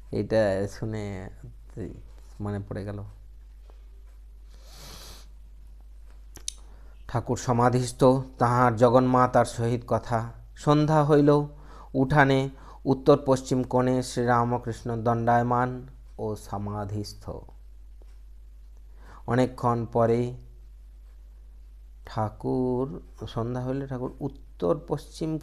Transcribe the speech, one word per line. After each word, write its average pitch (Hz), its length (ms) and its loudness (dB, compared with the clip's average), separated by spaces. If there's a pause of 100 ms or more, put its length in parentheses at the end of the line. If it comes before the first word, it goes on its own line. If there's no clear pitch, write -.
(120)
এটা 104 560 0 (100)
শুনে 104 520 -8 (1080)
মনে 101 280 -4
পড়ে 101 160 -8
গেল। 101 180 -10 (4000)
ঠাকুর 120 280 -4
সমাধিস্থ, 123 680 2 (340)
তাহার 120 380 4
জগন্মাতার 127 680 6
সহিত 120 420 -2
কথা। 117 460 -2 (240)
সন্ধ্যা 151 480 4
হইল। 147 420 6 (480)
উঠানে 135 540 4 (360)
উত্তর 139 420 6
পশ্চিম 131 360 2
কোণে 127 400 2
শ্রীরামকৃষ্ণ 120 1000 -2
দণ্ডায়মান 120 840 2 (320)
ও 107 180 -6
সমাধিস্থ। 104 920 -8 (2000)
অনেকক্ষণ 123 600 0
পরে 117 480 0 (1700)
ঠাকুর, 127 960 -4 (260)
সন্ধ্যা 123 360 -6
হইলে 135 220 -4
ঠাকুর 131 340 -8
উত্তর 160 580 -4 (100)
পশ্চিম 160 540 -6